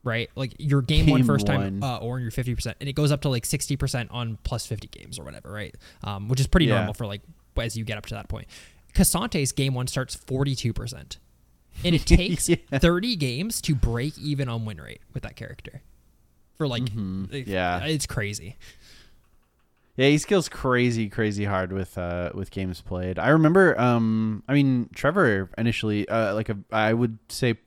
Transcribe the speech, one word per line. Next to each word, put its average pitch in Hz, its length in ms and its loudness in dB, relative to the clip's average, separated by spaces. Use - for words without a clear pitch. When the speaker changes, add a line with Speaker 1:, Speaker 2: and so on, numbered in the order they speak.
Speaker 1:
Right? 117 320 -2
Like, 131 220 -6
your 143 240 2
game 151 280 6
one 131 120 6
Speaker 2:
Game 120 60 6
Speaker 1:
first - 200 4
time, 98 320 0
Speaker 2:
one. 107 40 -2
Speaker 1:
uh, 127 180 -4
Ornn, 123 200 -4
you're 117 100 -4
fifty 123 240 -2
percent. 113 260 -6
And 139 80 -6
it 135 40 -6
goes 147 200 4
up 143 80 0
to, 147 80 0
like, 123 160 -2
sixty 143 320 -2
percent 131 340 -4
on 117 320 -6
plus - 220 -4
fifty 104 240 -8
games - 300 -16
or - 40 -14
whatever, - 280 -16
right? 104 220 -12
Um, 101 240 -8
which 131 140 2
is 131 60 2
pretty 170 180 6
Speaker 2:
Yeah. 110 120 6
Speaker 1:
normal 101 180 -2
for, 117 100 -8
like, 101 160 -8
as 117 200 -4
you 113 80 -6
get 107 120 -6
up 104 100 -14
to - 80 -8
that 101 120 -14
point. - 200 -10
K'Sante's 175 600 2
game 135 200 0
one 127 140 -4
starts - 280 -6
forty-two 131 580 -2
percent. - 460 -10
And 175 100 2
it 156 60 4
Speaker 2:
<laughs> - 80 -4
Speaker 1:
takes 175 420 4
Speaker 2:
Yeah. 170 60 6
Speaker 1:
thirty 180 360 4
games 147 460 -4
to 151 140 0
break 120 420 -2
even 139 320 -4
on 113 160 -4
win 95 160 -12
rate 55 200 -16
with 127 80 -8
that - 140 -14
character. - 480 -16
For, 151 120 -4
like, 123 180 -2
Speaker 2:
Mm-hmm. 98 460 -6
Speaker 1:
it, 135 160 -10
Speaker 2:
Yeah. 180 380 -2
Speaker 1:
it's 151 220 -2
crazy. 104 480 -6
Speaker 2:
Yeah, 131 140 4
he 151 100 6
scales 190 300 2
crazy, 123 600 0
crazy 104 360 -2
hard 95 260 -2
with, 95 260 -6
uh, 87 360 -4
with 95 180 -8
games 92 300 -6
played. 90 380 -6
I 113 100 0
remember, 160 500 6
um, 110 680 2
I 131 60 -2
mean, 135 420 2
Trevor 131 640 2
initially, 107 500 0
uh, 107 280 0
like, 110 140 -2
a, 104 80 -4
I 110 220 2
would 117 260 0
say 117 380 -2